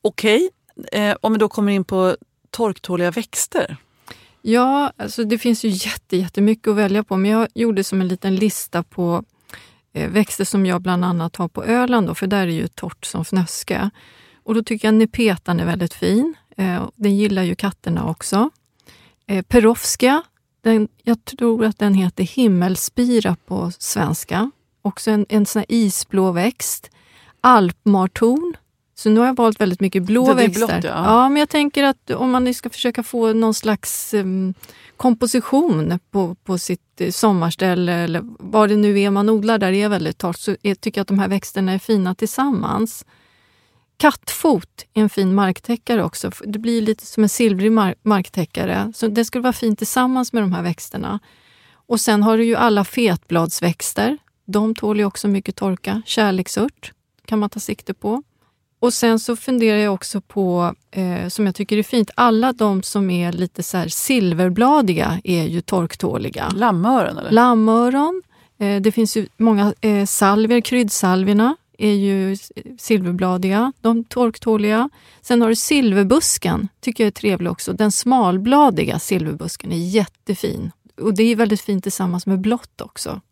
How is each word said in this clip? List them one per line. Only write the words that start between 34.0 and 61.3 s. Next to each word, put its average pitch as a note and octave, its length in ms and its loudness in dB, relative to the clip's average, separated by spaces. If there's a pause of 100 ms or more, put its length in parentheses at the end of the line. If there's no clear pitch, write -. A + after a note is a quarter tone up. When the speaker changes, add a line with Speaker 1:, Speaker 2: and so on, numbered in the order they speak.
Speaker 2:
ehm, F#3+ 400 -2 (420)
komposition A#3 1000 0 (120)
på, F#3 240 -2
på F#3 240 -4
sitt, - 420 -8
eh, F3+ 100 -2
sommarställe F3+ 840 0
eller E3+ 280 -2 (180)
vad G#3 300 2
det G#3+ 80 2
nu G#3 240 4
är G3+ 100 2
man G3+ 180 2
odlar A3 300 2
där F#3+ 140 0
är G3+ 160 0
väldigt F3 300 -2
torrt, F3 200 -6
så G3+ 240 -4
jag G3+ 180 -2
tycker G3+ 200 -4
att F#3+ 80 -4
de G3+ 100 2
här F#3+ 100 0
växterna F#3+ 440 -2
är F#3+ 60 -2
fina F#3 360 0
tillsammans. A3+ 880 -4 (920)
Kattfot - 880 0 (100)
är G#3+ 80 2
en G#3 60 2
fin F#3+ 260 0
marktäckare G3+ 720 0
också. F3+ 260 -6 (140)
Det G#3 140 -8
blir A3+ 240 0
lite A3 240 -2
som - 160 0
en G#3+ 60 4
silvrig G#3 440 2
mar-, G#3 300 2
marktäckare. F#3+ 920 -2
Så A3+ 140 -2
det A3 160 0
skulle A#3+ 180 -6
vara B3+ 100 0
fint A3+ 260 -2
tillsammans B3+ 540 0
med A3+ 100 0
de F#3 100 0
här F3 100 -4
växterna. - 580 -6 (520)
Och - 280 -4
sen G#3 220 2
har A3 160 4
du A#3 60 2
ju A#3 120 2
alla G#3 280 2
fetbladsväxter. F3+ 1300 -2 (280)
De G#3 280 0
tål G#3+ 240 -2
ju G#3 60 2
också G3+ 240 -2
mycket G3 280 -2
torka. G3 500 -4
Kärleksört G3+ 840 -2 (340)
kan G#3+ 120 -2
man G#3 120 -2
ta G#3 100 -12
sikte - 340 -8
på. A#3 280 -6 (580)
Och A#3 140 2
sen A3+ 240 2
så A#3 180 -4
funderar A3+ 420 2
jag G#3 160 0
också F#3+ 260 -8
på, F3 540 -2 (160)
eh, F3+ 380 -4
som G3+ 180 -2